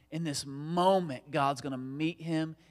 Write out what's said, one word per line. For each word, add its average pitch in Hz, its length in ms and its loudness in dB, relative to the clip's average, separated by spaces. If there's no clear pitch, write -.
In 160 140 -4
this 147 220 -2
moment, 160 840 2
God's 143 300 2
gonna 135 160 -4
meet 147 440 -4
him 160 340 -2